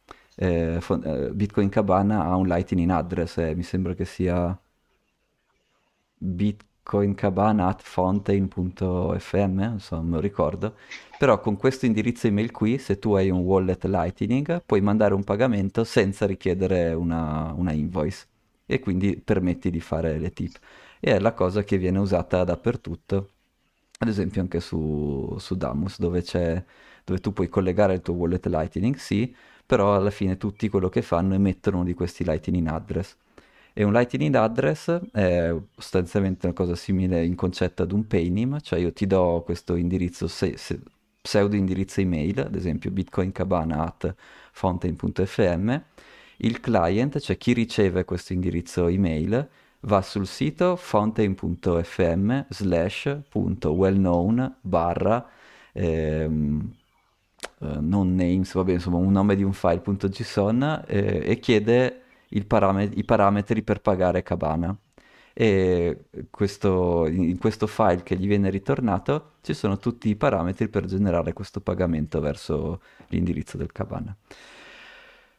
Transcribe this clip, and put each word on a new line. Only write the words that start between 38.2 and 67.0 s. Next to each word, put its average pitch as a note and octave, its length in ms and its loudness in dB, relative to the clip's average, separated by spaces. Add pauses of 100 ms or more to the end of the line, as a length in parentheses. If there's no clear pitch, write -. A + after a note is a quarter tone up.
cioè - 180 -2
io F2 120 0
ti - 140 -4
do F2 400 2
questo F2 300 -4
indirizzo F2 520 -2
se-, - 300 -4
se-, - 220 -8 (420)
pseudo G2+ 340 2
indirizzo F#2+ 460 0
email, F2+ 380 0
ad - 160 -4
esempio F2 340 -4
bitcoincabana F#2 960 -2
at - 300 -6 (360)
fountain F2 440 -2
punto F2+ 280 -2
f - 140 -4 (200)
m. A#2 220 0 (580)
Il A2+ 220 -2
client, G#2+ 600 2
cioè - 180 -2
chi A#2+ 160 2
riceve G2 500 2
questo F2+ 300 -6
indirizzo F2 540 -2
email, F#2 600 0 (340)
va G2+ 200 2
sul F#2+ 240 -4
sito F3 500 -2
fountain G#2+ 600 0
punto F2 480 0
f - 160 -6 (160)
m A#2 340 0
slash F#2+ 640 -2 (140)
punto F2+ 440 -2
well F#2+ 240 4
known G2 640 2
barra, F2+ 640 0 (500)
ehm, D#2 1000 0 (880)
eh, D2 200 -6
non F#2 360 2
names, F2+ 380 2
vabbè, F#2 200 2
insomma, F2 240 0
un F#2 140 4
nome G2 240 4
di G2 80 0
un G2 100 0
file E2+ 260 0
punto G2 300 -2
json, A#2 800 0
eh, G2 380 0
e A#2 140 0
chiede A#2+ 640 2 (280)
il G#2 160 -2
parame-, G2+ 500 4
i G2+ 80 -2
parametri G#2 600 2
per - 180 0
pagare F#2 420 2
Kibana. E2+ 520 -2 (580)
E F#2 720 2 (260)
questo, F2+ 760 2